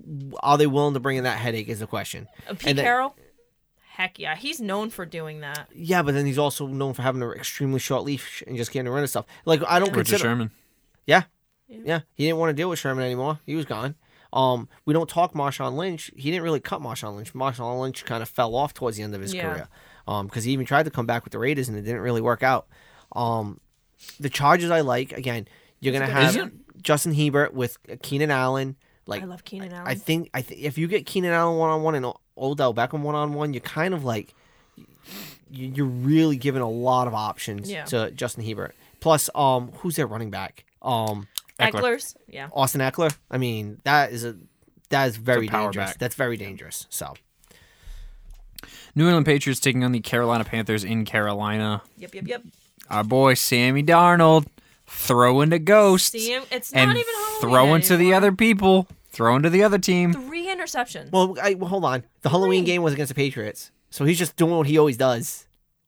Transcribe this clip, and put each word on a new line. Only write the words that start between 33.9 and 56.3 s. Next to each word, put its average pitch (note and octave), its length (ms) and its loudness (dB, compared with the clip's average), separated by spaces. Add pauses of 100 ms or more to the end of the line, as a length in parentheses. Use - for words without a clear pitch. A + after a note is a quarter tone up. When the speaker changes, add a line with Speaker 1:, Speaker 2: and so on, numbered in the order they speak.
Speaker 1:
of D#3 120 -4
like, A2+ 300 -6 (420)
y-, - 80 -20 (680)
you're C3+ 360 -4
really C#3+ 500 4
giving C3 260 -2
a A#2 80 -2
lot B2 380 2
of A2+ 60 -4
options G#2+ 540 -6
Speaker 2:
Yeah. D#3 180 -10
Speaker 1:
to A#2 260 -2
Justin B2 340 -8
Herbert. G#2 300 -10 (240)
Plus, D#3 340 2
um, B2+ 440 2
who's E3+ 180 -6
their D3+ 100 0
running G#2+ 240 -8
back? F#2+ 340 -10 (160)
Um, A2 460 -2 (320)
Speaker 3:
Eckler. A3 220 0
Speaker 2:
Eckler's, B3 340 -2 (140)
yeah. C#3 240 -16
Speaker 1:
Austin C3+ 300 2
Eckler. D3 300 0 (200)
I B2+ 60 -2
mean, A2 440 -4
that C#3 300 4
is A#2 120 -6
a, A#2 120 -8 (540)
that C#3 180 2
is A2 80 -4
very A#2 300 2
Speaker 3:
It's - 20 -4
a A2+ 80 0
power G#2+ 160 0
Speaker 1:
dangerous. F#2+ 180 -4
Speaker 3:
back. - 80 -10
Speaker 1:
That's B2 160 -4
very A#2+ 220 -2
dangerous. - 520 -14
So, C#2 260 -10 (1800)
Speaker 3:
New D3+ 120 4
England E3 200 6
Patriots C#3+ 340 2
taking B2+ 240 2
on B2 80 2
the A#2 80 0
Carolina A#2 440 0
Panthers G#2+ 400 -2
in A2 200 -2
Carolina. G#2 800 -2 (140)
Speaker 2:
Yep, - 180 -18
yep, F#3 120 -12
yep. A#3+ 160 -8 (460)
Speaker 3:
Our G#2+ 160 -2
boy C3 300 6
Sammy B2+ 480 2
Darnold E3+ 640 8 (400)
throwing B2+ 640 4
to E3+ 80 4
ghosts F#3+ 520 6
Speaker 2:
Sam, A#3 400 -4